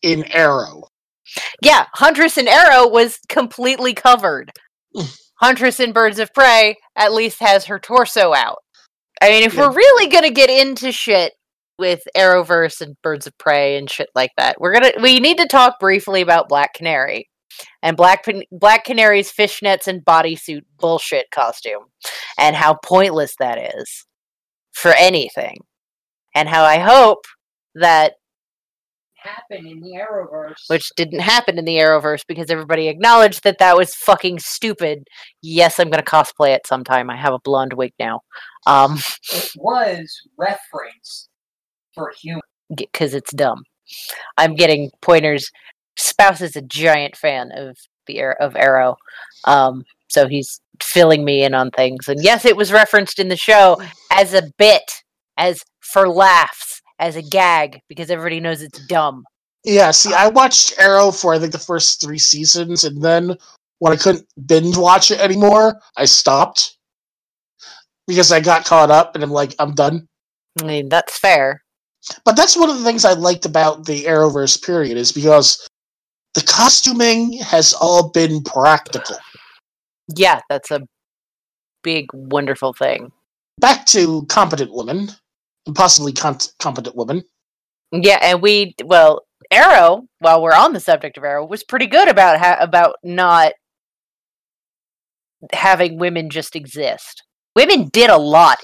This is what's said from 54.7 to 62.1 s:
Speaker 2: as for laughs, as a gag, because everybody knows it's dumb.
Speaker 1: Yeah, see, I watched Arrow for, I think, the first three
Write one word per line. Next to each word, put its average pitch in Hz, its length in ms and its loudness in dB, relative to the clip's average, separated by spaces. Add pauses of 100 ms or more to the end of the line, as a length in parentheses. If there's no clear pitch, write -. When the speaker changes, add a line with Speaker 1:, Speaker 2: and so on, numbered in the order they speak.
Speaker 2:
as 180 260 -4 (180)
for 196 260 0
laughs, 180 760 2 (180)
as 160 160 -6
a 165 80 -12
gag, 160 560 -2 (100)
because 156 220 -14
everybody 165 280 -6
knows 160 220 -8
it's 151 260 -18
dumb. 143 360 -4 (400)
Speaker 1:
Yeah, 202 280 2
see, 190 220 0
I 190 140 2
watched 262 520 0
Arrow 196 320 4
for, 180 220 -2
I 165 60 0
think, 160 120 -6
the 165 80 -10
first - 420 -4
three 151 180 -10